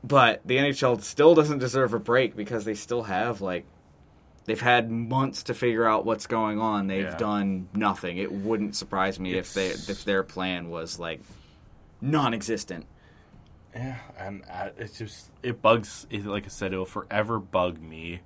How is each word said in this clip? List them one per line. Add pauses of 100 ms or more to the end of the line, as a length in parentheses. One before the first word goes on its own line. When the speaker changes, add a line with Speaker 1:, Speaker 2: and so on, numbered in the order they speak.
Speaker 1:
But
the
N
H
L
still
doesn't
deserve
a
break
because
they
still
have,
like, (760)
they've
had
months
to
figure
out
what's
going
on.
They've
Speaker 2:
Yeah.
Speaker 1:
done
nothing.
It
wouldn't
surprise
me
if
they,
Speaker 2:
It's
Speaker 1:
if
their
plan
was,
like, (800)
non-existent. (880)
Speaker 2:
Yeah, (200)
and,
uh,
it's
just, (100)
it
bugs,
it,
like
I
said,
it'll
forever
bug
me